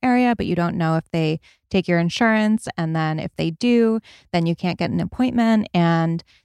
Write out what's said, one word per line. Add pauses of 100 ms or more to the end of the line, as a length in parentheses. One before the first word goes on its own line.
area,
but
you
don't
know
if
they (320)
take
your
insurance. (100)
And
then
if
they
do, (320)
then
you
can't
get
an
appointment.
And (220)